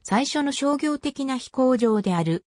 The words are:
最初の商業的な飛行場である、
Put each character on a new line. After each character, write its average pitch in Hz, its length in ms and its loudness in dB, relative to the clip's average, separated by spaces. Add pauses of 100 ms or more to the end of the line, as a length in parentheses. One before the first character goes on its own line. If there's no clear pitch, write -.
最 233 240 0
初 294 160 -2
の 285 100 -2
商 285 260 0
業 302 200 -2
的 277 280 -6
な 262 120 -4
飛 - 140 -12
行 254 260 4
場 220 240 2
で 190 140 0
あ 170 80 2
る、 165 260 -2